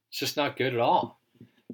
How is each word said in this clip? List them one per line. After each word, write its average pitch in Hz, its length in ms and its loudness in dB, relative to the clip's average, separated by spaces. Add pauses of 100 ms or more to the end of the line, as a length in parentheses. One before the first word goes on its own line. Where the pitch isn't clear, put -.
It's - 100 -10
just - 160 -4
not 143 220 -2
good 127 160 0
at 117 80 0
all. 180 400 2 (520)